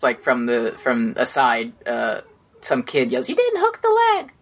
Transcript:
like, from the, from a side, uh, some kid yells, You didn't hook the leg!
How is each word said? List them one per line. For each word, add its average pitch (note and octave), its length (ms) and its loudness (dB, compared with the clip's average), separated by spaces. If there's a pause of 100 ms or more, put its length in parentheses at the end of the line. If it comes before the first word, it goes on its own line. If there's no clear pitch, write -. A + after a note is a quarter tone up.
like, A#2+ 220 -2
from B2 240 0
the, A#2 320 0
from A#2 380 0
a C3 100 0
side, A#2+ 460 0 (140)
uh, A#2 360 -4 (400)
some B2+ 200 -2
kid B2+ 280 0
yells, B3+ 180 -4
You D4+ 80 -6
didn't A#4+ 240 2
hook A4+ 220 0
the A4+ 80 2
leg! G#4+ 520 2